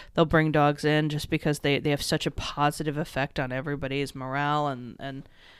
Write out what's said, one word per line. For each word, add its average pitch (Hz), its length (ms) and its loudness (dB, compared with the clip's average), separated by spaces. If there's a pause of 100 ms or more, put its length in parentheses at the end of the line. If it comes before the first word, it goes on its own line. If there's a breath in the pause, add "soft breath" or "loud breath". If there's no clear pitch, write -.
(140 loud breath)
they'll 170 100 6
bring 156 260 4
dogs 147 340 4
in 151 260 4
just 147 200 -4
because 156 300 0
they, 143 180 2
they 147 120 0
have 143 120 0
such - 240 0
a 156 40 -4
positive 147 680 -2
effect 139 420 -4
on 127 140 -2
everybody's 135 640 -4
morale 143 520 0
and, 123 300 -8
and 139 300 -12 (320 soft breath)